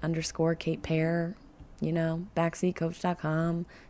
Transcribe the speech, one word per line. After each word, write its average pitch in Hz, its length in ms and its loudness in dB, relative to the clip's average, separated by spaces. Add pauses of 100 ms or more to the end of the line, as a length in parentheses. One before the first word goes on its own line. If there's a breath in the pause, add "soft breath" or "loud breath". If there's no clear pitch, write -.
underscore 160 500 2
Kate 165 300 -2
Pear, 165 520 2 (460)
you 156 100 0
know, 165 360 0 (100)
backseatcoach 165 640 0
dot 180 180 0
com, 165 460 0 (240 loud breath)